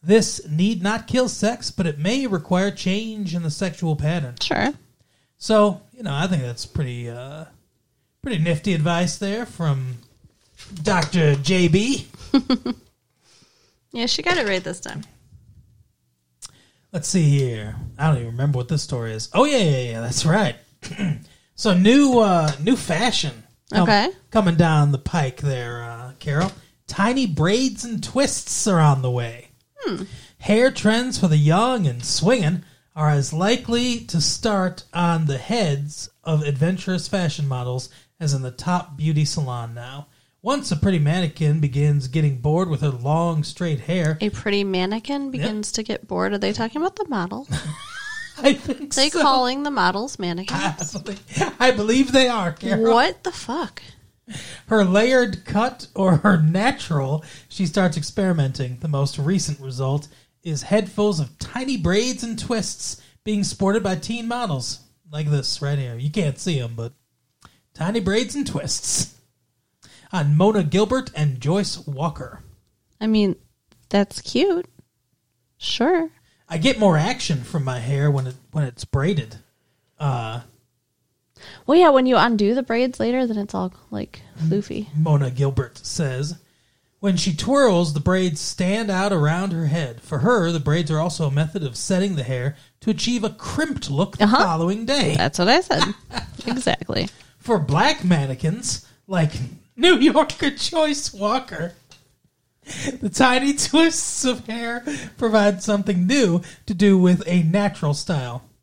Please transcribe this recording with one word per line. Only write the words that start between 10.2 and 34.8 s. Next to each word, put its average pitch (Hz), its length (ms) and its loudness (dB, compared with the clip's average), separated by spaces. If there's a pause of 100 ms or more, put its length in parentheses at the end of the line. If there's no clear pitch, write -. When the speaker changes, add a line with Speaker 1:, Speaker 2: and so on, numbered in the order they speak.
Speaker 1:
Doctor 160 540 2
J 170 320 2
B. 208 400 2 (240)
<laughs> 262 160 2 (1500)
Speaker 2:
Yeah, 233 120 -2
she 311 160 -2
got 349 160 2
it 226 80 0
right 185 160 -2
this 180 160 -8
time. - 240 -12 (1900)
Speaker 1:
Let's 170 160 -6
see 165 220 4
here. 117 460 0 (220)
I 151 100 0
don't 147 100 4
even 117 140 -6
remember 131 260 0
what 123 100 -4
this 151 160 -2
story 113 300 -6
is. 110 200 -10
Oh, 240 120 6
yeah, 294 120 2
yeah, 147 240 2 (100)
yeah, 113 100 -6
that's 117 240 -4
right. 175 300 2 (260)
<clears throat> 165 380 -4 (360)
So 196 220 2
new, 254 400 6
uh, 180 320 4 (140)
new 240 120 4
fashion 165 680 -2 (280)
com-, 180 120 4
Speaker 2:
Okay. 208 260 4 (220)
Speaker 1:
coming 190 240 2
down 156 360 6
the 135 60 0
pike 139 420 -2
there, 120 440 -4
uh, 117 340 -14
Carol. 156 340 -2 (360)
Tiny 247 400 0
braids 202 580 0
and 226 180 -6
twists - 640 -2
are 185 140 4
on 139 240 6
the 127 80 0
way. 120 380 -6 (300)
Speaker 2:
Hmm. 285 260 -6 (340)
Speaker 1:
Hair 226 320 4
trends 226 480 0
for 185 80 2
the 156 100 6
young 190 480 4
and 120 180 -2
swinging 180 600 2 (320)
are 151 160 2
as 143 220 0
likely 233 720 0
to 165 140 -2
start 185 640 0 (120)